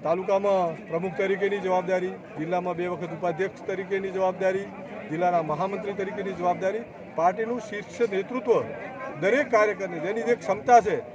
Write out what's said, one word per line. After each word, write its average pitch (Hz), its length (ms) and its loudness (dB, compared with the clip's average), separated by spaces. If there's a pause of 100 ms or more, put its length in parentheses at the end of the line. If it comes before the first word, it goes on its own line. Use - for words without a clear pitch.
તાલુકામાં 185 800 2
પ્રમુખ 170 320 -4
તરીકેની 196 420 2
જવાબદારી, 185 540 0 (240)
જિલ્લામાં 175 400 -2
બે 175 100 -2
વખત 175 260 -6
ઉપાધ્યક્ષ 175 540 -4
તરીકેની 190 440 -2
જવાબદારી, 190 560 0 (420)
જિલ્લાના 170 340 2
મહામંત્રી 185 500 -2
તરીકેની 196 460 -4
જવાબદારી, 185 460 0 (300)
પાર્ટીનું 220 460 2
શીર્ષ - 380 -10 (120)
નેતૃત્વ 220 380 -2 (720)
દરેક 240 300 2
કાર્યકરને 196 480 2
જેની 214 240 -2
જે 233 120 4
ક્ષમતા 226 460 6
છે 180 140 0 (200)